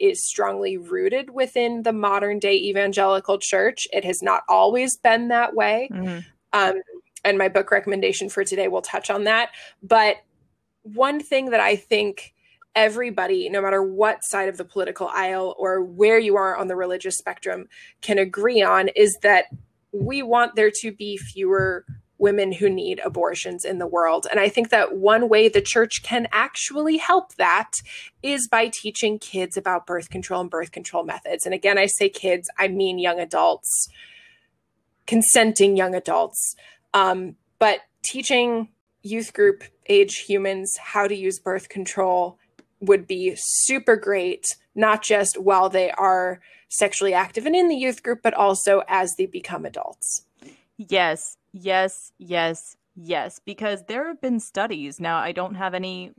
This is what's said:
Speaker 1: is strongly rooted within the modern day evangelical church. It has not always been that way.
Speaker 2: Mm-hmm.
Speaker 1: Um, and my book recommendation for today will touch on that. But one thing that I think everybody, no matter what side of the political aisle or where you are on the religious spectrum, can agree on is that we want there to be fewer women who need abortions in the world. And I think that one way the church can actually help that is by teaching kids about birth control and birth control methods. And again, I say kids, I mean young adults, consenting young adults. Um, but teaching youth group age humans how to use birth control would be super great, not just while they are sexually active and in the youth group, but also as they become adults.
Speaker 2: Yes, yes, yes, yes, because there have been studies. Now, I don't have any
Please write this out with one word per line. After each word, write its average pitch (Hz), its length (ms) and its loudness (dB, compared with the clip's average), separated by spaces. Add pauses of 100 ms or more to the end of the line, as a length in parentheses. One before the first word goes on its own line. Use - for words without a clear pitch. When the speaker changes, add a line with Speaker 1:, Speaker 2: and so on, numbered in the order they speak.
Speaker 1:
is 190 240 2
strongly 196 520 -4
rooted 185 540 -2
within 240 520 -2
the 226 100 0
modern 202 460 0
day 202 160 2
evangelical 196 880 0
church. 196 500 0
It 196 120 0
has 180 180 -4
not 190 260 0
always 208 480 4
been 233 320 2
that 233 280 0
way. 220 360 0
Speaker 2:
Mm-hmm. 185 280 -8 (320)
Speaker 1:
Um, 190 280 2 (440)
and 202 120 2
my 196 120 2
book 196 240 2
recommendation 196 560 0
for 196 160 -2
today 190 240 -2
will 185 140 -2
touch - 280 -6
on 202 140 -2
that. 220 260 2 (320)
But 214 360 4 (640)
one 262 360 0
thing 269 320 -2
that 226 100 2
I 202 160 2
think 208 580 -4 (420)
everybody, 214 720 0
no 196 140 -2
matter 196 200 0
what 202 400 0
side 196 260 -4
of 180 100 -8
the 175 60 -10
political 180 440 -6
aisle 190 500 -4
or 185 240 -2
where 196 360 4
you 208 180 4
are 190 200 0
on 185 120 -4
the 185 80 -6
religious 185 400 -6
spectrum, 185 520 -10 (340)
can 208 160 0
agree 202 440 2
on 190 320 4
is 208 280 4
that 202 240 6 (460)
we 226 300 -4
want 233 340 2
there 214 160 4 (100)
to 226 100 -8
be 202 240 -8
fewer 190 720 -2 (320)
women 202 340 2
who 185 160 2
need 185 360 -2
abortions 175 600 -4
in 190 140 -6
the 175 80 -4
world. 165 420 0
And - 120 2
I 196 80 4
think 226 220 0
that 202 260 2
one 214 320 4
way 220 200 6
the 208 140 4
church - 400 0
can 233 300 -4
actually 285 640 -2
help 359 380 0
that 180 340 0 (520)
is 269 280 -4
by 226 240 2
teaching 214 460 -4
kids 185 360 -8
about 185 300 -4
birth 175 240 -8
control 185 300 -8
and 180 100 -8
birth 165 220 -8
control 175 320 -6
methods. 160 420 -8
And 185 80 -4
again, 202 240 0
I 196 80 4
say 196 220 0
kids, 180 500 -4
I 196 100 2
mean 185 300 -2
young 175 220 -2
adults, 170 680 -2 (1200)
consenting 220 680 4
young 185 180 0
adults. 170 640 -2 (360)
Um, 185 440 2 (220)
but 208 220 4 (220)
teaching 240 640 -2 (340)
youth 220 300 -8
group 202 320 4 (220)
age 202 300 4 (100)
humans 196 520 -2
how - 280 -2
to 202 80 -4
use 190 240 -4
birth 190 300 -8
control 185 720 -2 (420)
would 196 260 2
be 185 300 -4
super - 600 0
great, 196 600 -4 (180)
not 214 280 2
just 202 360 0
while 190 300 4
they 185 240 0
are 185 480 0 (280)
sexually 196 460 0
active 190 320 -2
and 311 80 2
in 359 140 4
the 311 80 0
youth 254 260 -4
group, 233 200 -4
but 226 120 2
also 196 540 2
as 185 280 -2
they 190 100 -2
become 180 380 -12
adults. - 600 -10 (500)
Speaker 2:
Yes, 180 600 -2 (160)
yes, 190 640 -2
yes, 170 580 -4 (200)
yes, 175 480 -6
because 202 420 -8
there 262 220 -8
have 339 120 -14
been 247 200 -2
studies. 170 600 -8
Now, 165 180 -4
I 160 140 -4
don't 180 220 -8
have 185 200 -6
any 185 440 -10